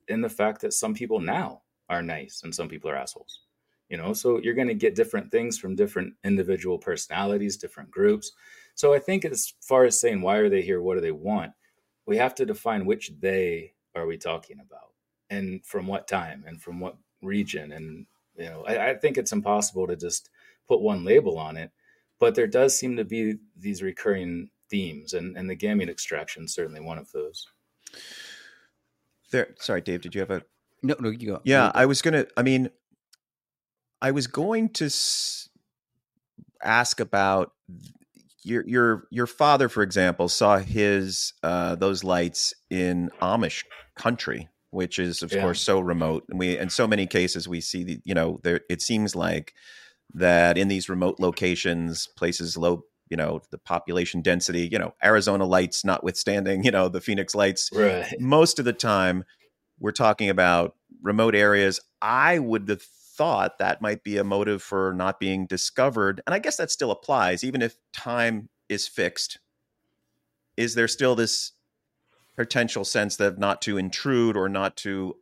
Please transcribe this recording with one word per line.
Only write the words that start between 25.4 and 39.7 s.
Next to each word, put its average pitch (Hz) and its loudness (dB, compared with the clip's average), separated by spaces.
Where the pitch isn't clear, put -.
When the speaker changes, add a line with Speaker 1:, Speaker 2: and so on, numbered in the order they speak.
Speaker 1:
the 90 -8
gamete 101 0
extraction 82 -10
is - -10
certainly 78 -8
one 80 -10
of 73 -18
those. 76 -10
Speaker 2:
There, - -2
sorry, 95 -4
Dave, 87 -6
did 87 -14
you 98 -4
have 92 -4
a 90 -4
Speaker 3:
No, 139 -2
no, 113 -4
you 117 -8
go. 95 -6
Speaker 2:
Yeah, 131 6
Speaker 3:
You - 0
go. - 2
Speaker 2:
I 131 10
was - 2
gonna, 156 2
I 120 4
mean, 131 2
I 135 4
was 139 0
going 220 0
to 160 -2
s-, - -4
ask 120 2
about 98 2
your, 113 -2
your, 117 2
your 120 -2
father, 143 4
for 107 0